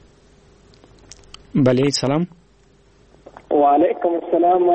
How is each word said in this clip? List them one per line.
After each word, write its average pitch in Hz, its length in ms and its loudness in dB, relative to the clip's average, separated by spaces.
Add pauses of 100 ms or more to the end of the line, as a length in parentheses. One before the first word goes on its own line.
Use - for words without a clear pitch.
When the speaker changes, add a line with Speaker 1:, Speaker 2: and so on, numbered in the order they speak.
(1500)
Speaker 1:
بله، 131 360 2 (120)
سلام. 147 240 -2 (1200)
Speaker 2:
وعلیکم 151 680 0
السلام. 175 460 0 (100)